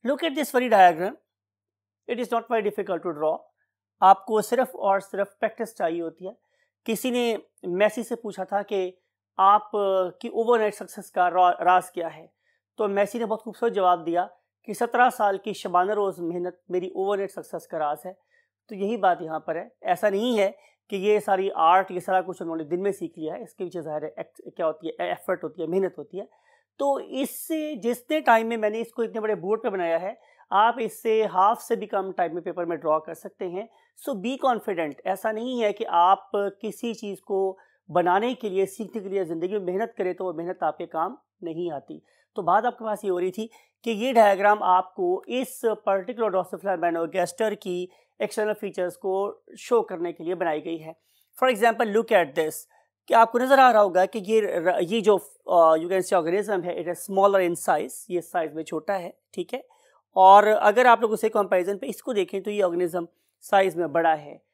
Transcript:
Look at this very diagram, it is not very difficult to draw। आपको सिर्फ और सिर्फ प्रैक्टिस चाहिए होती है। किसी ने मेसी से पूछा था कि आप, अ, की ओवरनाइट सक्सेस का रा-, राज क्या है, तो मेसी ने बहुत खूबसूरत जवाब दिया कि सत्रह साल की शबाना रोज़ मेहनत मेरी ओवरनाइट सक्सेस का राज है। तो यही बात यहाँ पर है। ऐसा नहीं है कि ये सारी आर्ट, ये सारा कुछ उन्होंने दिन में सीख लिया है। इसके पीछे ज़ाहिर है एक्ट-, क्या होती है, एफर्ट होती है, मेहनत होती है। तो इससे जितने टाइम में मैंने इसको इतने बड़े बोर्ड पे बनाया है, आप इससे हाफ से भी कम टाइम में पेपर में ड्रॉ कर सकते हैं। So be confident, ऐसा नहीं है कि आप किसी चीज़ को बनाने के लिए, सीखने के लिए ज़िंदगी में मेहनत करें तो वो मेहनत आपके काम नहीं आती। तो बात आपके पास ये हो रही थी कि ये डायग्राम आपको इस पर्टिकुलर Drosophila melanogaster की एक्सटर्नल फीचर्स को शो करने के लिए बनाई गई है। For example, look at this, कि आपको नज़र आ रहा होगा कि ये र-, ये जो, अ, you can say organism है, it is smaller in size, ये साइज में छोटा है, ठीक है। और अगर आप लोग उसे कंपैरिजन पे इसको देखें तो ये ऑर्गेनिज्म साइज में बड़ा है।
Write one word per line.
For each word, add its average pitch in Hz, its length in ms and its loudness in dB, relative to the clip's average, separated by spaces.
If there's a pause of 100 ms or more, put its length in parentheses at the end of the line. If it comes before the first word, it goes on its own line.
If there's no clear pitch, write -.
Look 277 160 -2
at 330 80 -2
this 285 240 -4
very 247 160 2
diagram, 185 420 6 (960)
it 240 140 -4
is 214 80 -6
not 233 100 0 (100)
very 208 200 0
difficult 185 340 -6
to 165 120 -4
draw। 156 200 0 (640)
आपको 202 400 6
सिर्फ 240 320 -2
और 196 260 2
सिर्फ 196 400 -6
प्रैक्टिस 220 360 -6
चाहिए 170 240 -4
होती 165 260 -10
है। 208 100 -14 (500)
किसी 226 240 -2
ने 240 280 0 (260)
मेसी 208 380 0
से 233 120 -8
पूछा 202 300 -10
था 202 180 -4
कि 190 400 -6 (360)
आप, 202 280 4
अ, 190 560 -2
की 240 60 -10
ओवरनाइट 220 460 0
सक्सेस - 360 -16
का 180 180 0
रा-, 180 340 2
राज 175 280 4
क्या - 180 -8
है, 156 240 -18 (460)
तो 214 100 0
मेसी 202 300 0
ने 233 60 -2
बहुत 214 180 -6
खूबसूरत 220 300 -4
जवाब 180 320 2
दिया 170 260 -2 (340)
कि 208 100 -10
सत्रह 240 360 2
साल 202 280 -2
की 202 160 -8
शबाना 185 380 0
रोज़ 196 280 -2
मेहनत 175 500 -8
मेरी 180 260 -4
ओवरनाइट 196 340 -2
सक्सेस - 360 -14
का 165 120 -10
राज 151 280 -2
है। 190 120 -14 (500)
तो 220 60 -14
यही 202 220 -4
बात 185 260 2
यहाँ 160 180 -8
पर 160 160 -6
है। - 260 -10
ऐसा 185 280 0
नहीं 220 280 0
है 196 200 0 (320)
कि 202 60 -6
ये 208 240 2
सारी 196 280 0
आर्ट, 185 420 4
ये 180 100 -6
सारा 185 200 0
कुछ 180 220 -10
उन्होंने 165 220 -8
दिन 170 160 -6
में 196 120 -2
सीख 170 260 -10
लिया 156 160 -8
है। 247 80 -12
इसके - 220 -12
पीछे 170 180 -10
ज़ाहिर 151 220 -8
है 151 140 -10
एक्ट-, - 380 -16
क्या 170 100 -2
होती 160 220 -4
है, - 120 -10
एफर्ट 180 440 -6
होती 165 180 -10
है, 160 60 -6
मेहनत 185 300 -2
होती 165 200 -14
है। 226 100 -14 (500)
तो 277 220 -2
इससे 302 760 -8
जितने 240 440 -4
टाइम 226 260 4
में 226 100 -4
मैंने 214 240 -2
इसको 226 220 -8
इतने 214 180 -6
बड़े 214 140 -2
बोर्ड 196 280 -4
पे 226 80 -2
बनाया 170 280 -2
है, 196 220 -8 (320)
आप 226 280 2
इससे 220 440 0
हाफ 190 380 2
से 233 140 -2
भी 196 100 -10
कम 190 260 -4
टाइम 170 220 -2
में 170 100 -8
पेपर 175 200 -6
में 165 140 -4
ड्रॉ 156 220 0
कर 160 140 -14
सकते - 300 -14
हैं। 185 240 -8 (400)
So 269 60 -4
be 233 300 -6
confident, 175 500 -2 (120)
ऐसा 196 260 -4
नहीं 240 300 -6
है 208 100 0
कि 220 120 -8
आप 180 500 2
किसी 202 600 -6
चीज़ 202 260 -12
को 190 380 -4 (320)
बनाने 180 440 2
के 214 160 -8
लिए, 190 160 0
सीखने 202 360 -10
के 190 60 -12
लिए 190 160 -2
ज़िंदगी 165 280 -6
में 214 80 -4
मेहनत 190 380 -6
करें 185 160 -4
तो 185 100 -8
वो 180 80 -4
मेहनत 170 300 -8
आपके 160 240 -6
काम 175 320 -6 (240)
नहीं 165 300 -8
आती। 147 300 -12 (340)
तो 208 60 -6
बात 185 220 2
आपके 233 200 -4
पास 214 200 -6
ये 196 60 -4
हो 180 80 0
रही 185 120 -2
थी 220 200 -10 (340)
कि 233 60 -4
ये 226 220 -2
डायग्राम 208 500 4
आपको 185 640 0
इस 247 360 -6
पर्टिकुलर 214 680 -2
Drosophila 180 480 -4
melanogaster 175 800 -2
की 180 340 -8 (300)
एक्सटर्नल 214 320 -2
फीचर्स 185 440 -6
को 190 480 -4 (140)
शो 233 240 0
करने 175 300 -6
के 170 120 -16
लिए 180 100 -4
बनाई 165 260 -2
गई 165 180 -8
है। 160 180 -16 (460)
For 262 120 4
example, 220 420 2
look 226 160 2
at 165 220 4
this, 156 200 -2 (540)
कि - 60 2
आपको 226 240 6
नज़र 269 220 6
आ 254 100 10
रहा 214 120 6
होगा 185 240 4
कि 208 120 -8
ये 214 220 2
र-, 175 420 0
ये 208 180 -2
जो, 202 160 6 (340)
अ, 165 260 8
you 165 100 -4
can 185 160 0
say - 100 -4
organism 185 520 0
है, 175 200 -6
it 175 60 -6
is 165 80 -6 (120)
smaller 196 400 4
in 170 60 -4 (120)
size, 151 240 0 (180)
ये 170 100 -2
साइज 160 340 -6
में 160 80 -8
छोटा 160 320 -6
है, 180 240 -10 (160)
ठीक 180 200 -8
है। 269 100 -10 (520)
और 196 300 10
अगर 214 400 4
आप 233 160 8
लोग 220 80 0
उसे 220 180 -2
कंपैरिजन 196 500 0
पे 269 80 -10
इसको - 260 -8
देखें 196 300 -2
तो 208 80 -8
ये 208 120 -2
ऑर्गेनिज्म 175 460 -2 (320)
साइज 190 360 2
में 160 160 -4
बड़ा 165 220 2
है। 151 280 -12 (100)